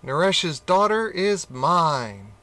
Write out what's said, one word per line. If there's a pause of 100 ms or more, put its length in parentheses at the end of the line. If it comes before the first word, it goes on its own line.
Naresh's
daughter
is
mine.